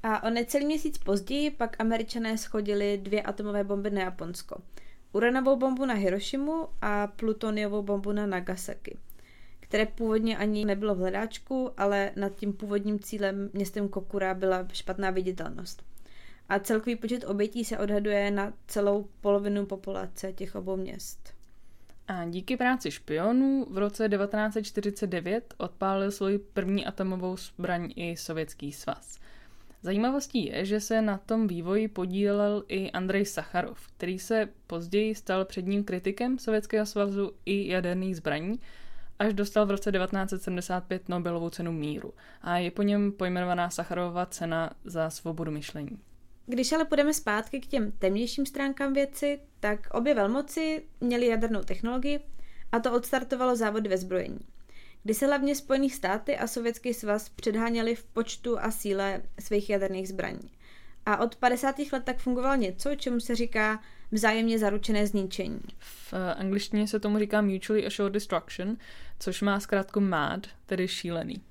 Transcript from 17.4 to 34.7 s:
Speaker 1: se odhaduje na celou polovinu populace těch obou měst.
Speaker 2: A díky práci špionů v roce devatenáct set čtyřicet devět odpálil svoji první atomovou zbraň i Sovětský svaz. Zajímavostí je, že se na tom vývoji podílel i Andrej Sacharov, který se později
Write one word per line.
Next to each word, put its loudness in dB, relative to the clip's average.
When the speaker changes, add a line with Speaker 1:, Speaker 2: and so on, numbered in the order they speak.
Speaker 1:
se -4
odhaduje 2
na 0
celou 2
polovinu 2
populace -6
těch -6
obou -4
měst. -8
Speaker 2:
A -4
díky -4
práci 2
špionů 2
v -2
roce 2
devatenáct 2
set -2
čtyřicet -2
devět -2
odpálil 0
svoji 2
první 0
atomovou -2
zbraň -4
i -4
Sovětský -6
svaz. -8
Zajímavostí 0
je, -2
že 0
se 2
na 0
tom 0
vývoji 0
podílel 2
i -2
Andrej 2
Sacharov, -4
který -2
se 2
později 2